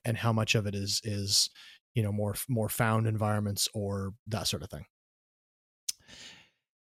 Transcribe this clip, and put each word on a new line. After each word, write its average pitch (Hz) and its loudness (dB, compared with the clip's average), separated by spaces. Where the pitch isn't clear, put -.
and 113 0
how 117 2
much 110 2
of 104 4
it 101 -4
is, 101 -2
is, 101 2
you 110 2
know, 101 0
more, 104 0
more 110 2
found 110 2
environments 107 0
or 101 -2
that 107 -2
sort 73 -4
of - -14
thing? 76 -12